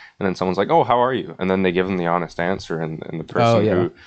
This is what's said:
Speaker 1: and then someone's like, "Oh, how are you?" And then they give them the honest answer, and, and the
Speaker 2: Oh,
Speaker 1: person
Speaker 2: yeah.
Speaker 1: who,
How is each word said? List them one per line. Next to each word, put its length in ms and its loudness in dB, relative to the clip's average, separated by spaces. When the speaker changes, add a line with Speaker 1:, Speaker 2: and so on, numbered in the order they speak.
Speaker 1:
and 80 2
then 80 0
someone's 240 -2
like, 120 0
"Oh, 140 4
how 140 2
are 160 2
you?" 240 -6
And 120 -2
then 120 2
they 100 2
give 140 2
them 100 -2
the 100 -2
honest 340 -2
answer, 400 -4
and, 260 -8
and 140 -8
the 40 -10
Speaker 2:
Oh, 80 -16
Speaker 1:
person 320 2
Speaker 2:
yeah. 100 0
Speaker 1:
who, 160 0